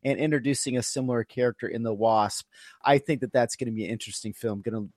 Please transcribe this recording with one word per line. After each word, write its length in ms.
And 140
introducing 580
a 60
similar 420
character 440
in 140
the 120
Wasp, 520
I 140
think 220
that 120
that's 240
gonna 160
be 120
an 60
interesting 420
film. 300
Gonna 240